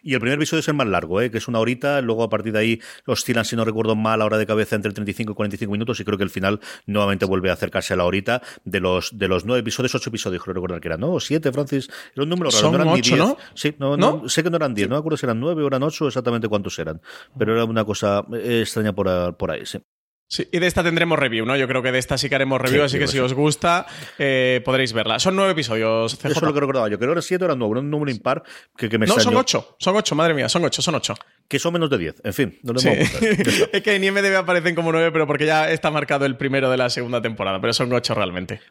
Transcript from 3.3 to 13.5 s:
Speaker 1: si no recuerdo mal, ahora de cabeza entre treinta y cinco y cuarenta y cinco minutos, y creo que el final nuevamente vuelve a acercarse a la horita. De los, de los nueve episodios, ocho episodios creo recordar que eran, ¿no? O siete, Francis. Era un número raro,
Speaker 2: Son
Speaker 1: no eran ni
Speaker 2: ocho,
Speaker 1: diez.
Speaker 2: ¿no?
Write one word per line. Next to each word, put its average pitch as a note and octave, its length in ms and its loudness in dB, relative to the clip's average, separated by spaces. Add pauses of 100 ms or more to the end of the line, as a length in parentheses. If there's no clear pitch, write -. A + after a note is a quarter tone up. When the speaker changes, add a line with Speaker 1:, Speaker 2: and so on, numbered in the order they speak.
Speaker 1:
si - 100 -6
no A2+ 80 0
recuerdo A2 320 0
mal, A2 260 2
ahora G#2+ 160 2
de A2 80 2
cabeza G#2+ 300 0
entre G2+ 160 -2
treinta G2+ 200 -6
y - 20 -2
cinco A2 180 -6
y G2 40 -8
cuarenta G#2 200 -4
y - 40 -8
cinco G2+ 120 -4
minutos, G#2+ 300 -4
y - 20 -8
creo G2+ 140 -2
que G2 80 0
el F2 40 -4
final G2 300 -2 (260)
nuevamente G2+ 400 0
vuelve F#2+ 240 0
a F2+ 40 4
acercarse F#2+ 400 -2
a - 20 0
la F2+ 80 2
horita. G2 380 0 (240)
De F#2+ 160 -2
los, F#2 360 0
de G2 120 0
los F#2 160 0
nueve B2 160 0
episodios, B2 340 -4
ocho B2 140 -4
episodios G2+ 340 -6
creo F#2 100 -8
recordar F2+ 280 -6
que E2+ 80 -8
eran, D#2+ 100 -4
¿no? D#3 140 -2
O D3 80 -2
siete, D3 320 -2
Francis. C#3 360 -4 (240)
Era C3+ 100 -2
un D3+ 60 -2
número F3 200 -2
raro, - 100 2
Speaker 2:
Son D#3 140 4
Speaker 1:
no F3 80 4
eran D#3+ 120 4
ni F#3 60 4
Speaker 2:
ocho, - 160 2
Speaker 1:
diez. D#3 100 4
Speaker 2:
¿no? C4+ 120 0 (160)